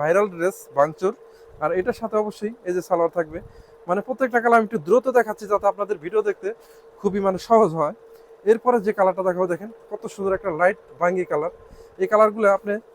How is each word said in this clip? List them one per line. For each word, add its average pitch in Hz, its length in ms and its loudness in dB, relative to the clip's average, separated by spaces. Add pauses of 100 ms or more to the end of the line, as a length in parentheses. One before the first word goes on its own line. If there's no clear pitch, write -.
ভাইরাল 180 340 2
ড্রেস 175 220 -4 (220)
ভাঙচুর। 156 340 0 (500)
আর 151 160 -2
এটার 208 220 -4
সাথে 220 220 -6
অবশ্যই 208 300 -6 (160)
এই 180 80 -4
যে 180 120 -4
সালোয়ার 170 300 0
থাকবে। 160 200 -6 (500)
মানে 185 180 0
প্রত্যেকটা 247 380 -2
কালার 233 140 6
আমি 220 100 2
একটু 214 180 -4
দ্রুত 240 200 4 (120)
দেখাচ্ছি 214 340 -2
যাতে 196 200 0
আপনাদের 202 320 -4
ভিডিও 208 240 0
দেখতে 196 200 -6 (520)
খুবই 196 260 -2
মানে 190 120 0 (100)
সহজ 214 300 6
হয়। 156 160 -2 (560)
এরপরে 240 260 4 (100)
যে 214 120 -2
কালারটা 190 300 2
দেখাবো, 180 240 0
দেখেন 196 180 -8 (200)
কত 214 120 -12 (120)
সুন্দর 196 240 -4
একটা 190 120 -6 (100)
লাইট 185 180 2 (220)
বাঙ্গি 180 300 0
কালার। 156 220 -2 (500)
এই 190 100 -2
কালারগুলো 214 340 4 (120)
আপনি 202 140 -4 (220)